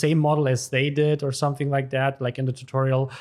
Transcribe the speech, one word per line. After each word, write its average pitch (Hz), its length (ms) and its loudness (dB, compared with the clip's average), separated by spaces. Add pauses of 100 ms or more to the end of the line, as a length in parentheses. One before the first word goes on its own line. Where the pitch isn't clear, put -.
same 156 140 4
model 151 280 4
as 131 220 0
they 135 220 2
did 151 320 0
or 139 80 -2
something 143 460 -2
like 135 120 -2
that, 135 320 0
like 123 180 -4
in 131 60 -2
the 123 80 0
tutorial, 131 560 -2 (120)